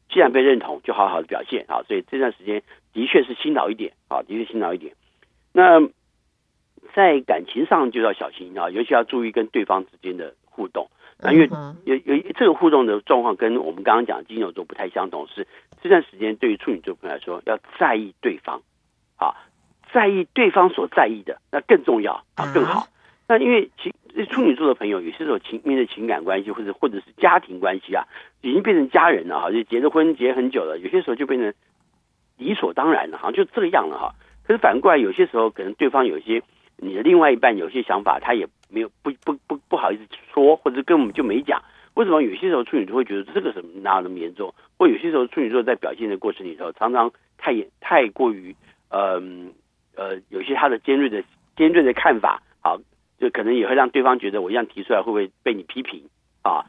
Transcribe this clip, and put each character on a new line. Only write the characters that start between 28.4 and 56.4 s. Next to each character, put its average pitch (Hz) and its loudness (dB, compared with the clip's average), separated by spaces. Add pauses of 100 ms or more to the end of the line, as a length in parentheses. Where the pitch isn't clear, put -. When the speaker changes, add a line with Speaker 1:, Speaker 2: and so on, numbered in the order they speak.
Speaker 1:
已 123 -4
经 190 2
变 202 2
成 135 2
家 165 6
人 87 0
了 76 -4
哈， 87 -4
就 113 0
结 117 -4
了 147 2
婚 160 2
结 123 0
很 127 0
久 117 -2
了， 78 -6
有 92 -10
些 185 2
时 - -4
候 120 -2
就 135 -6
变 131 -2
成 104 -4 (840)
理 - -6
所 - -4
当 151 0
然 80 -2
了， 78 -14
好 - -8
像 - -4
就 190 0
这 208 -6
个 170 0
样 123 0
了 71 -8
哈。 - -8 (320)
可 214 2
是 226 0
反 123 2
过 180 4
来， 147 6
有 104 2
些 180 2
时 120 -2
候 113 2
可 101 -10
能 95 -8
对 143 0
方 131 2
有 80 -2
一 - -10
些， 113 -4 (340)
你 95 -10
的 101 -6
另 175 6
外 151 6
一 120 2
半 120 2
有 87 -6
些 123 -4
想 98 -2
法， 82 0
他 120 -2
也 95 -2 (220)
没 107 -6
有， 110 -6 (120)
不， 143 -6 (140)
不， 160 -2 (140)
不， 147 -8 (140)
不 175 0
好 95 -2
意 107 -4
思 107 -14 (320)
说， 143 6
或 - -2
者 131 -4
根 165 4
本 117 0
就 147 -2
没 110 -2
讲。 - -4 (320)
为 - 2
什 185 0
么 156 4
有 107 -2
些 185 -4
时 165 0
候 123 0
处 151 -4
女 104 0
座 98 -6
会 127 2
觉 101 -6
得 98 -6 (100)
这 202 -2
个 151 -4
什 85 -14
么 85 -20 (100)
哪 95 0
有 92 0
那 90 -10
么 92 -12
严 85 -10
重？ 95 -10 (240)
或 185 4
有 117 4
些 170 -6
时 156 0
候 123 0
处 - -6
女 120 -2
座 120 0
在 117 -2
表 - -8
现 110 -6
的 98 -4
过 104 -4
程 92 -10
里 80 -14
头， 85 -10
常 117 -2
常 120 2 (280)
太 143 -2
严-， 110 -4 (140)
太 143 2
过 120 0
于， 95 -10 (360)
嗯， 92 -4 (420)
呃， 95 -8
有 95 -8
些 139 -6
他 139 0
的 117 0
尖 139 0
锐 139 2
的， 104 -6 (320)
尖 160 4
锐 170 6
的 123 4
看 131 0
法， - -2 (180)
好， 85 -2 (400)
就 123 -2
可 110 -4
能 117 0
也 117 0
会 127 -2
让 131 2
对 135 0
方 127 2
觉 101 -6
得 101 -4
我 90 -6
一 110 -4
样 120 -2
提 - -14
出 120 -8
来 101 2
会 92 -2
不 110 -4
会 98 -2 (120)
被 120 -2
你 95 -10
批 127 -12
评 80 -14 (400)